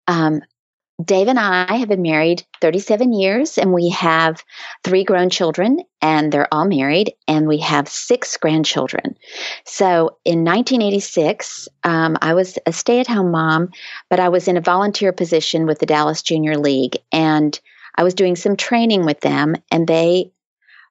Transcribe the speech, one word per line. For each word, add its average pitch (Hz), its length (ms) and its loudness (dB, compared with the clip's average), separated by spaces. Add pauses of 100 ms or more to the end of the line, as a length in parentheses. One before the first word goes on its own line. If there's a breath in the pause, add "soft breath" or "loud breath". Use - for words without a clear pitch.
um, 156 340 0 (600)
Dave 190 240 2
and 254 120 2
I 185 360 0
have 240 140 -2
been 190 120 0
married 160 420 0 (160)
thirty-seven 208 540 0
years, 208 440 0
and 196 160 2
we 175 160 2
have 165 540 0 (400 loud breath)
three 190 200 2
grown 180 260 2
children, 190 500 0 (220)
and 156 300 0
they're 147 220 0
all 156 120 0
married, 170 480 0 (140)
and 156 200 2
we 151 120 0
have 151 280 -2
six - 500 -4
grandchildren. 156 800 -2 (500 loud breath)
So 170 600 2
in 165 180 2
nineteen 233 380 2
eighty-six, 196 840 -2 (160)
um, 165 380 0
I 160 120 0
was 185 320 0
a 170 80 -2
stay-at-home 240 580 0
mom, 160 380 0 (400 loud breath)
but 185 100 2
I 180 100 2
was 175 180 0
in 180 100 2
a 170 40 0
volunteer 190 520 0
position 165 520 0
with 156 140 -2
the 156 60 0
Dallas 151 360 0
Junior 156 360 0
League, 135 400 0 (140)
and 156 480 0 (360 loud breath)
I 165 80 2
was 180 100 2
doing 180 220 0
some 196 200 -2
training 226 500 0
with 151 160 0
them, 143 340 0 (160)
and 165 160 0
they, 170 440 2 (600 soft breath)